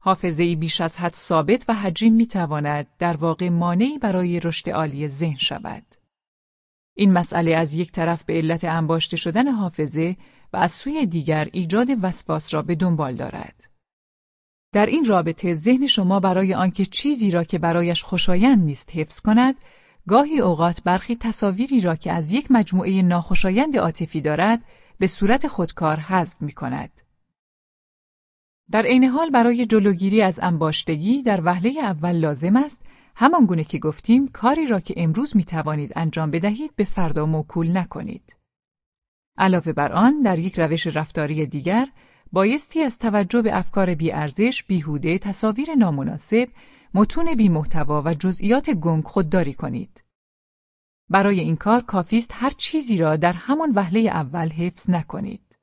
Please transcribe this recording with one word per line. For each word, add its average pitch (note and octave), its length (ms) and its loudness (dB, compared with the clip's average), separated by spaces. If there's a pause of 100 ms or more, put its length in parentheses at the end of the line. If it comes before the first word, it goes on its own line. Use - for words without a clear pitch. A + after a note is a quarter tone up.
حافظه‌ای F3 520 0
بیش D#3+ 240 -4
از E3 160 -4
حد F3 180 -6
ثابت F3 540 0
و A#3 60 0
حجیم G#3 400 2
می‌تواند D3 720 -2 (120)
در F3 180 -2
واقع E3 320 -2
مانعی F3 500 0
برای F3+ 420 -2
رشد E3 300 -6
عالی D3+ 380 -4
ذهن C#3+ 280 -4
شود. - 460 -6 (1120)
این G3 180 4
مسئله E3+ 440 2
از D#3+ 180 -2
یک E3 180 -4
طرف E3 320 -2
به D#3 100 -4
علت D#3+ 300 -2
انباشته E3 520 -2
شدن G#3+ 320 0
حافظه E3+ 680 -2 (360)
و - 40 -6
از F3 160 2
سوی C#4+ 340 -4
دیگر D#3 460 -2
ایجاد F#3 360 0 (140)
وسواس D#3+ 520 -6
را D#3 80 -2
به F3 120 -2
دنبال D#3 400 -2
دارد. - 500 -12 (1080)
در G3+ 140 4
این D#4 180 0
رابطه F3 500 0
ذهن B3 320 2
شما G3 340 2
برای F#3 340 2
آنکه F#3 300 0
چیزی A3+ 460 0
را E3+ 140 2
که E3+ 140 -4
برایش E3+ 440 0
خوشایند F#3+ 640 4
نیست D3 320 -6
حفظ - 240 -6
کند، B3 340 4 (540)
گاهی C#4+ 320 4
اوقات F3 420 0
برخی F#3+ 340 0
تصاویری A3+ 640 0
را F3 160 0
که D#3+ 160 -6
از E3 200 -2
یک C4+ 180 0
مجموعهٔ F#3+ 520 2
ناخوشایند F#3 720 2
عاطفی E3 440 -2
دارد، E3+ 440 0 (340)
به F#3+ 80 0
صورت G#3+ 420 2
خودکار D#3+ 520 -2
حذف F3+ 420 -4
می‌کند. C#3+ 580 -10 (1700)
در A3 120 2
عین B3+ 220 4
حال D4 260 2
برای A#3+ 360 4
جلوگیری G3+ 560 2
از F#3 200 0
انباشتگی E3 800 0
در G#3 220 0
وهلهٔ F#3 360 0
اول F3 320 -2
لازم D#3+ 440 0
است، C#4+ 300 -2 (300)
همان C#4+ 300 4
گونه E3+ 180 0
که - 140 -8
گفتیم، A#3 500 2
کاری D4 380 0
را G#3+ 140 0
که - 160 -10
امروز E3+ 400 0
می‌توانید D#3 600 -2
انجام D#3+ 340 -2
بدهید G#3 460 -2
به G#3 80 2
فردا D#3+ 420 0
موکول D#3+ 500 -2
نکنید. - 600 -10 (1040)
علاوه F3+ 340 2
بر D3 200 -2
آن، C4 300 4
در F#3+ 160 2
یک F3 220 -4
روش D#3+ 260 0
رفتاری D3+ 600 -4
دیگر، F3+ 420 -2 (440)
بایستی B3 500 0
از C4+ 160 -2
توجه G#3 440 0
به G#3+ 160 0
افکار F#3 360 0
بی‌ارزش، D#3+ 680 -2
بیهوده، D#3+ 560 -2
تصاویر A3 560 -4
نامناسب، F3+ 720 0 (460)
متون D#4+ 400 4
بی‌محتوا D#3 720 2
و E3 100 0
جزئیات G3 560 0
گنگ D#3+ 340 0
خودداری E3 500 -2
کنید. - 500 -10 (1040)
برای G3 320 2
این D#3+ 160 -2
کار A3 240 2
کافی G3 360 -2
است A#3 180 -2
هر C4 160 -2
چیزی C4 460 -4
را D#3+ 200 2
در F3 160 2
همان C#4+ 420 -2
وهلهٔ G3+ 340 2
اول E3 400 -4
حفظ E3+ 420 -4
نکنید. - 520 -4 (200)